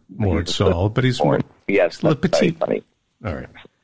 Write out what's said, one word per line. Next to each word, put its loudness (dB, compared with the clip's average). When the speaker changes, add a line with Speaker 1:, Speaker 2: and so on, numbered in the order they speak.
Speaker 1:
Mort 0
Speaker 2:
He's -6
Speaker 1:
Saul, 2
but 0
he's 0
Speaker 2:
Mort. 2
Speaker 1:
more -20
Speaker 2:
Yes, 2
Speaker 1:
Le 4
Speaker 2:
that's 0
very 2
Speaker 1:
Petite." -8
Speaker 2:
funny. -2
Speaker 1:
All -6
right. -10